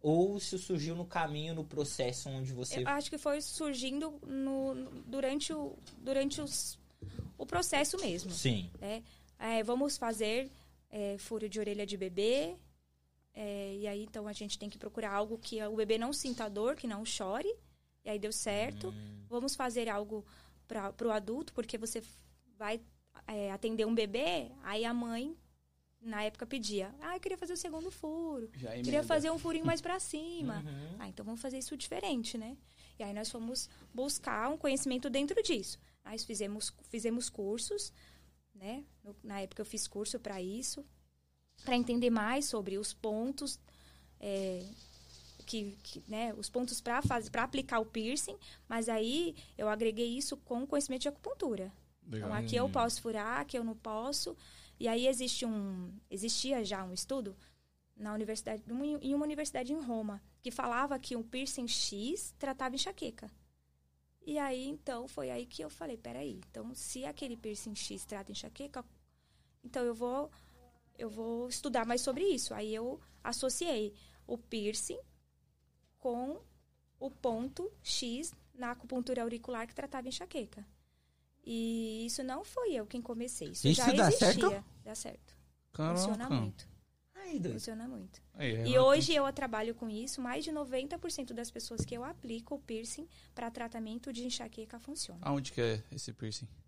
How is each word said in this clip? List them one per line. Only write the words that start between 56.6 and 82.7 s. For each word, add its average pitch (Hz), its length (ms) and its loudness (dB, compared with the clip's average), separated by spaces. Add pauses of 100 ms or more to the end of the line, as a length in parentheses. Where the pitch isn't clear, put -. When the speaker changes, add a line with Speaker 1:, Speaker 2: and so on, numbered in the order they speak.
Speaker 2:
já 196 180 -2
um 185 100 -6
estudo 208 440 -2 (600)
na 214 180 -6
universidade, 220 520 -2
numa, 247 180 -2
em 294 300 0
uma 294 100 4
universidade 294 480 0
em 320 80 0
Roma, 220 400 -2 (200)
que 254 100 -4
falava 254 480 2
que 254 160 -4
um 226 80 -2
piercing 254 460 -2
X 226 720 0
tratava 262 360 0
enxaqueca. 269 560 -2 (960)
E 302 120 2
aí, 262 280 0
então, 269 400 -4
foi 269 240 -4
aí 240 160 -2
que - 160 -10
eu 302 80 -6
falei, 294 260 -6
"Peraí, 139 520 -6
então, 226 260 -8
se 254 300 -6
aquele 277 320 -6
piercing 214 400 -6
X - 280 -6
trata 196 280 -8
enxaqueca, 269 520 -8 (800)
então 247 220 -2
eu 240 100 2
vou, 247 360 -2 (680)
eu 233 120 -4
vou 233 380 -2
estudar 247 380 2
mais 240 140 4
sobre 269 240 2
isso." 320 300 4
Aí 214 200 -2
eu 240 240 -2 (240)
associei 247 720 0 (320)
o 240 100 -4
piercing 220 600 -2 (1000)
com 254 420 -2 (580)
o 269 120 -4
ponto 269 600 -2 (120)
X 254 500 -2 (220)
na 247 180 -4
acupuntura 247 500 -2
auricular 233 440 -4
que 226 80 -14
tratava 277 340 -6
enxaqueca. 254 580 -6 (800)
E 226 600 -2
isso 240 160 -2
não 262 220 -4
foi 440 300 0